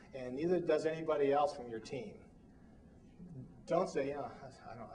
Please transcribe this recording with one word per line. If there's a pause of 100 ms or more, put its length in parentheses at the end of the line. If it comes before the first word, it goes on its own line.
(140)
and
neither
does
anybody
else
from
your
team, (1500)
don't
say,
Yeah,
I
don't,